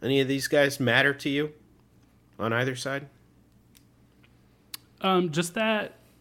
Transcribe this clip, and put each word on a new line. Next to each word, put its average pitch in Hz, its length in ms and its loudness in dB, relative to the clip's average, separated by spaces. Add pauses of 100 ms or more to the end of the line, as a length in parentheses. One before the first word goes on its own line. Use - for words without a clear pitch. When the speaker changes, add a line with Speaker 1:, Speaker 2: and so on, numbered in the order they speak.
Speaker 1:
Any 135 200 2
of 131 80 0
these 135 180 -2
guys 139 320 2
matter 131 340 4
to 143 160 -6
you 147 220 -2 (880)
on 113 140 -2
either 127 240 0
side? 139 320 -8 (1900)
Speaker 2:
Um, 180 300 2
just 175 240 -4
that, 220 400 -2 (260)